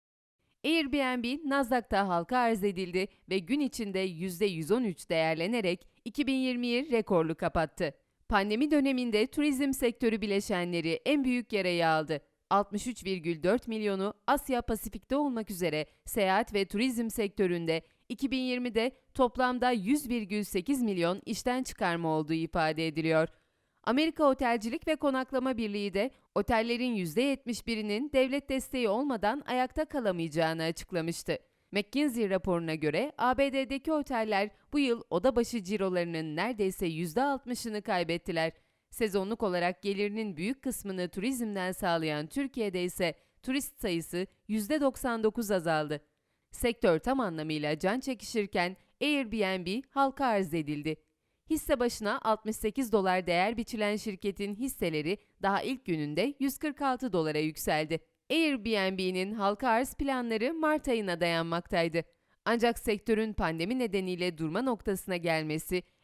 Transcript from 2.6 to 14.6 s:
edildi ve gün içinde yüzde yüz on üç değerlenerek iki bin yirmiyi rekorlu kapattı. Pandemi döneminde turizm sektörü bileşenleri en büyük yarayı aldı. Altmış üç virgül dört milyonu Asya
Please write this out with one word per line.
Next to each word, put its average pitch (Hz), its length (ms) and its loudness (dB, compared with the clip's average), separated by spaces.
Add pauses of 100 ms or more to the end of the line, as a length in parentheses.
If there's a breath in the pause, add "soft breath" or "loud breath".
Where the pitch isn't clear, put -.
edildi 190 440 -2 (220 soft breath)
ve 196 100 0
gün 202 200 0
içinde 208 400 -2
yüzde 185 460 -2
yüz 165 260 0
on 247 120 4
üç 190 260 -4
değerlenerek 175 800 0 (180)
iki 233 220 -2
bin 269 80 2
yirmiyi 247 560 0
rekorlu 175 440 2
kapattı. 160 580 -2 (360)
Pandemi 214 420 2
döneminde 254 560 2
turizm 285 460 0
sektörü 233 480 0
bileşenleri 175 840 0
en 285 180 2
büyük 247 300 0
yarayı 175 340 2
aldı. 156 340 2 (280)
Altmış 202 380 0
üç 220 180 -8
virgül 170 380 -2
dört 202 240 2
milyonu 208 460 -2 (140)
Asya 262 340 0